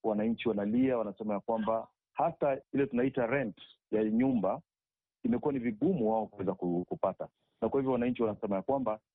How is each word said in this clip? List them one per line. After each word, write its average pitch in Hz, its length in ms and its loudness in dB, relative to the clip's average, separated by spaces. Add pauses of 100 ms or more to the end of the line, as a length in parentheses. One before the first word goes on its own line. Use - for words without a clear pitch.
Wananchi 110 460 0
wanalia, 113 480 2
wanasema 107 360 -4
ya 101 60 -2
kwamba 113 480 -2 (260)
hata 147 480 0 (120)
ile 135 140 2
tunaita 127 400 0
rent 123 300 -2 (340)
ya 110 120 2
nyumba 113 580 2 (640)
imekuwa 123 300 0
ni 139 60 -2
vigumu 117 520 0
wao 110 160 0
kuweza 95 260 -4
ku-, 87 360 -2
kupata. 92 380 -2 (340)
Na 113 80 0
kwa 139 100 2
hivyo 131 140 0
wananchi 120 300 0
wanasema 104 320 -2
ya 95 60 -2
kwamba 120 380 -2 (160)